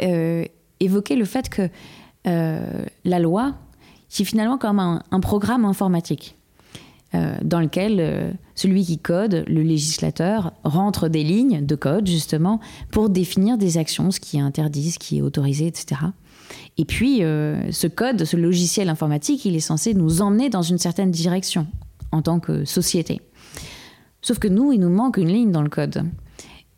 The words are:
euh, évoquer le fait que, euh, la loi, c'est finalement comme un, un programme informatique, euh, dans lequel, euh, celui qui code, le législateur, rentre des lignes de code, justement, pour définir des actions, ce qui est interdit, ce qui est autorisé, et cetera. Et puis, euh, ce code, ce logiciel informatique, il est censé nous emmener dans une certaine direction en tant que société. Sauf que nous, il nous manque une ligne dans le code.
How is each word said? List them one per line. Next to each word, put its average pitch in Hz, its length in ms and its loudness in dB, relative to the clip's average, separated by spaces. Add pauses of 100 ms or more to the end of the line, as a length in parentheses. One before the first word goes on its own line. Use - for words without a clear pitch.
euh, 165 420 0 (340)
évoquer 202 380 2
le 226 80 2
fait 254 240 -4
que, 185 200 -2 (580)
euh, 165 580 -2 (220)
la 180 120 2
loi, 202 360 2 (560)
c'est 208 140 -2
finalement 226 340 0
comme 208 200 0
un, 175 320 0
un 190 100 2
programme 208 440 2
informatique, 185 720 0 (760)
euh, 165 280 0
dans 170 180 0
lequel, 190 380 0
euh, 151 320 -2 (240)
celui 190 300 2
qui 165 140 -2
code, 175 480 0
le 156 160 2
législateur, 160 920 0 (100)
rentre 175 460 0
des 156 160 0
lignes 190 400 2
de 147 100 0
code, 170 320 0
justement, 170 540 0 (300)
pour 220 180 2
définir 190 480 2
des 180 220 2
actions, 160 320 0
ce - 100 -4
qui - 160 -6
est 143 40 2
interdit, 147 500 -2
ce - 80 -6
qui 147 200 -4
est 139 40 0
autorisé, 139 460 0
et 160 60 -4
cetera. 156 380 -4 (640)
Et 160 80 0
puis, 233 400 2
euh, 151 480 0
ce - 140 -2
code, 214 380 0
ce 170 120 0
logiciel 175 540 2
informatique, 156 560 0
il 175 100 2
est 160 40 -2
censé 160 340 0
nous 165 260 2
emmener 208 300 2
dans 190 120 0
une 170 160 0
certaine 185 320 0
direction 170 560 0 (460)
en 156 100 2
tant 165 180 0
que 151 240 -2
société. - 560 -2 (1000)
Sauf 233 200 -2
que 214 80 0
nous, 247 240 4
il 214 80 4
nous 175 100 4
manque 220 260 2
une 175 120 2
ligne 214 240 2
dans 156 100 2
le 147 60 2
code. 147 340 -2 (760)